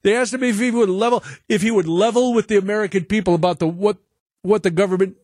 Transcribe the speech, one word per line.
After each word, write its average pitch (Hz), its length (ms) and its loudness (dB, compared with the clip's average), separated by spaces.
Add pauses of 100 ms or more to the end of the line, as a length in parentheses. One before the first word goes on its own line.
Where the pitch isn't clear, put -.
They 202 120 2
asked 240 180 -2
him 254 120 -4
if 220 160 0
he 247 100 0
would 226 180 2
level, 214 360 0 (240)
if 208 140 0
he 226 100 0
would 180 160 0
level 233 440 2
with 226 140 0
the 214 100 0
American 196 480 -2
people 185 300 0
about 175 240 0
the, 165 80 -2
what, 185 320 -2 (440)
what 196 200 0
the 190 80 0
government 185 540 0